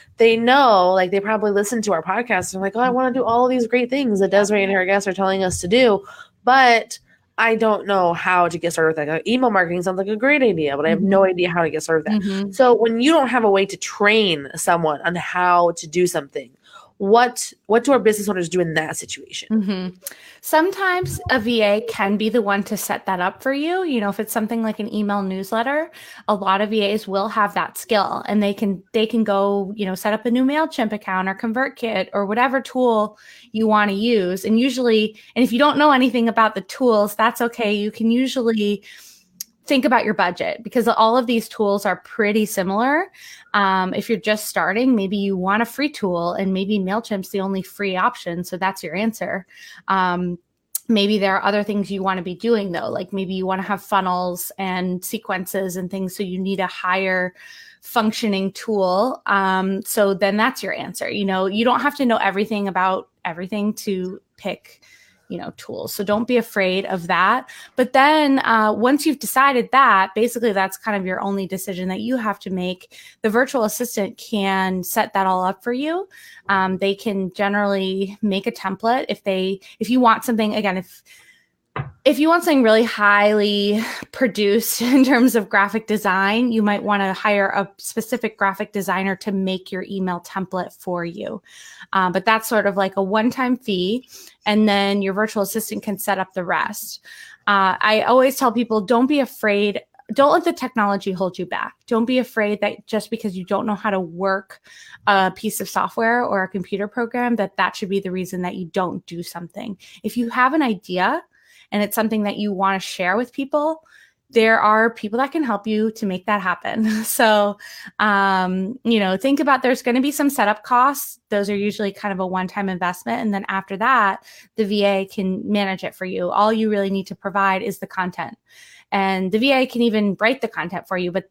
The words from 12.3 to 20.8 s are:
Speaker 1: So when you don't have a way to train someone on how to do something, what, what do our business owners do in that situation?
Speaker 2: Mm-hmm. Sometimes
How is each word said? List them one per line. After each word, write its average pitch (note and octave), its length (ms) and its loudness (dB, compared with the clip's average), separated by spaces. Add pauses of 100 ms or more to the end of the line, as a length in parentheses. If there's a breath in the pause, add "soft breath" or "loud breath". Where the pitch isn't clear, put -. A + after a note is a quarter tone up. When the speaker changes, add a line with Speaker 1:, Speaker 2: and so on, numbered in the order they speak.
Speaker 1:
So B3 220 6
when A3+ 260 2
you C4+ 120 4
don't D4 160 4
have A#3 160 0
a G#3 80 4
way G3 160 4
to G3 100 -8
train G3+ 800 2
someone E3 480 0
on F3 120 -2
how F3 640 2
to - 80 -10
do F3 220 0
something, C#3 420 -6 (500 loud breath)
what, A#3+ 540 2 (140)
what A#3 160 4
do C#4+ 80 2
our B3+ 80 6
business G#3 280 0
owners F#3 220 -2
do F3+ 100 -2
in E3 140 -2
that D#3 240 -4
situation? - 540 -14
Speaker 2:
Mm-hmm. F#3+ 440 -2 (460 loud breath)
Sometimes F#4 880 0